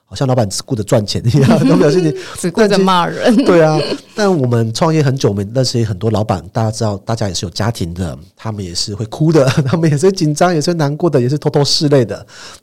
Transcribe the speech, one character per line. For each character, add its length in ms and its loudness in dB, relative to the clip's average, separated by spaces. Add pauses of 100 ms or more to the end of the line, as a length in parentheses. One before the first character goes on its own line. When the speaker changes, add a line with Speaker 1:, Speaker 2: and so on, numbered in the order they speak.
Speaker 1:
好 60 -18
像 120 -2
老 100 2
板 120 0
只 140 -8
顾 140 -6
着 80 -4
赚 200 0
钱 220 -6
一 140 4
样， 180 4
<laughs> 100 2
都 60 4
没 100 4
有 60 4
心 100 2
情。 220 0
Speaker 2:
<laughs> 160 -16
只 100 -4
顾 200 2
着 100 2
骂 300 2
人。 260 0 (100)
Speaker 1:
对 160 6
啊， 160 4 (380)
但 240 2
我 80 0
们 260 0
创 220 0
业 80 2
很 140 2
久， 140 0
我 40 0
们 180 -4
认 120 0
识 200 -2
很 140 -4
多 140 -2
老 100 2
板， 300 -4
大 100 -2
家 80 0
知 140 -4
道， 140 -2
大 140 -8
家 160 -4
也 60 -8
是 100 -6
有 60 -6
家 220 -4
庭 200 -6
的， 240 -8 (200)
他 160 -10
们 120 -8
也 80 -12
是 220 -6
会 120 -8
哭 260 0
的， 120 6 (100)
<laughs> 120 0
他 100 -2
们 140 2
也 80 0
是 140 2
紧 200 0
张， 220 0
也 60 0
是 140 -2
难 220 -2
过 140 0
的， 100 2
也 80 2
是 80 -2
偷 140 -2
偷 120 2
拭 280 0
泪 140 4
的。 200 -10 (380)